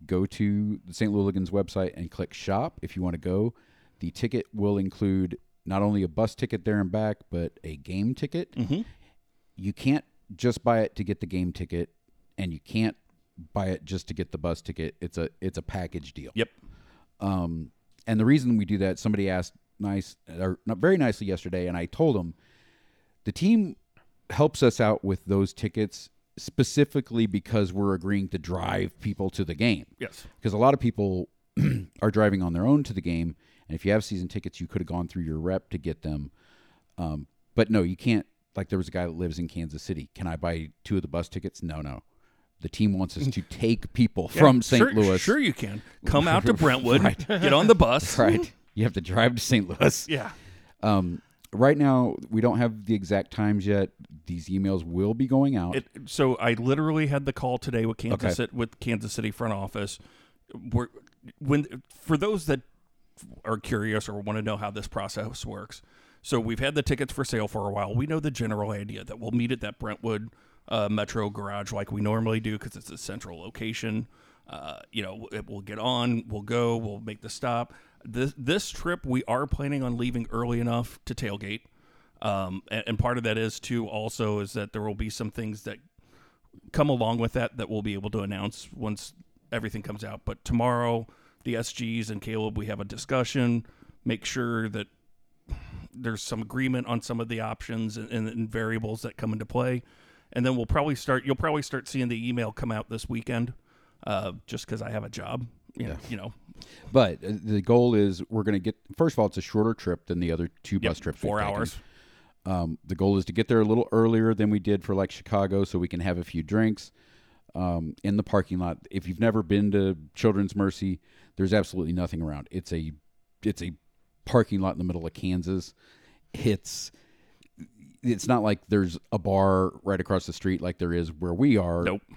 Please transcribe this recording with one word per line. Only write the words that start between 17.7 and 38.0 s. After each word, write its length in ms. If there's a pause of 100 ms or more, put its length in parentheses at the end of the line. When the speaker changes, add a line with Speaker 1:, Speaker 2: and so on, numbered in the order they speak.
Speaker 1:
and 140
the 60
reason 320
we 80
do 120
that, 200
somebody 320
asked 240 (240)
nice, 380 (220)
or 280
not 120
very 200
nicely 280
yesterday, 420
and 80
I 100
told 300
them, 180 (920)
"The 80
team 440 (540)
helps 320
us 180
out 240
with 200
those 300
tickets 560 (260)
specifically 920
because 460
we're 220
agreeing 340
to 100
drive 600
people 300
to 140
the 100
game." 320 (120)
Speaker 2:
Yes. 280 (160)
Speaker 1:
'Cause 100
a 60
lot 160
of 60
people 480 (280)
<clears throat> 460
are 80
driving 320
on 100
their 140
own 180
to 80
the 80
game, 360 (320)
and 60
if 100
you 80
have 120
season 240
tickets, 320
you 60
could 140
have 80
gone 200
through 140
your 160
rep 320
to 80
get 240
them. 280 (680)
Um, 280 (280)
but 160
no, 120
you 140
can't. 300 (280)